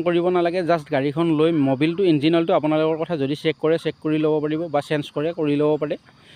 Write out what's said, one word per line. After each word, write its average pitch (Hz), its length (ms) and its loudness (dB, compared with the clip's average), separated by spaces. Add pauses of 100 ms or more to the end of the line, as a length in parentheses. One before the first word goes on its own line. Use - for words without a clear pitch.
কৰিব 170 260 0
নালাগে, 180 340 0
জাষ্ট 160 280 0
গাড়ীখন 147 360 0 (100)
লৈ 160 140 4
মবিলটো, 156 520 0
ইঞ্জিন 160 320 2
অইলটো 170 180 2
আপোনালোকৰ 156 440 0
কথা, 165 200 -4
যদি 139 180 -2
চেক 151 280 -2
কৰে, 160 140 2
চেক 156 260 -6
কৰি 156 140 0
ল'ব 156 160 2 (100)
পাৰিব 156 240 -2
বা 143 140 -2
চেঞ্জ 147 220 -4 (120)
কৰে, 147 180 -2
কৰি 151 220 -2
ল'ব 147 160 2 (100)
পাৰে। 151 140 -4 (400)